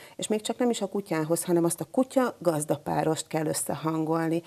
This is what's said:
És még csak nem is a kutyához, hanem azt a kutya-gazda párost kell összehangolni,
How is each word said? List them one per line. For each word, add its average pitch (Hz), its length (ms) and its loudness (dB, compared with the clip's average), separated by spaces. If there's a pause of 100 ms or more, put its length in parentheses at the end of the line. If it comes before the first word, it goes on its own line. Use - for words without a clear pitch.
(160)
És - 100 -8
még 214 140 0
csak 226 180 -6
nem 247 120 2
is 226 100 -2
a 196 80 -4
kutyához, 170 560 -2
hanem 170 200 4
azt 170 160 0
a 147 100 -6
kutya-gazda 170 840 0
párost 156 500 0
kell 156 200 -2
összehangolni, 160 1000 -2